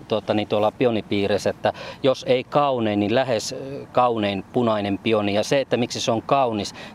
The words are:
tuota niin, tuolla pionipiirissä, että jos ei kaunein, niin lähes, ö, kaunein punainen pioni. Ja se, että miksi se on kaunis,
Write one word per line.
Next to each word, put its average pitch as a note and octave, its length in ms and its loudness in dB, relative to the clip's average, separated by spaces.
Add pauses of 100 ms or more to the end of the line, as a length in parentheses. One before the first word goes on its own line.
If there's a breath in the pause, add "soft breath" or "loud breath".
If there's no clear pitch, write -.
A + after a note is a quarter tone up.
tuota G#2+ 260 -2
niin, G#2+ 140 -2
tuolla G#2+ 240 0
pionipiirissä, G#2 800 0
että G2+ 240 -2 (300 loud breath)
jos C3 240 0
ei B2+ 160 2
kaunein, A#2+ 560 0
niin G#2 160 2
lähes, B2+ 380 0
ö, C3+ 380 -10
kaunein G#2+ 520 2 (100)
punainen G#2+ 440 0
pioni. G#2 360 2
Ja G#2 100 2
se, C#3 180 0
että B2 160 0
miksi A#2 240 -2
se B2+ 100 0
on A2 100 0
kaunis, A#2+ 540 0 (200 loud breath)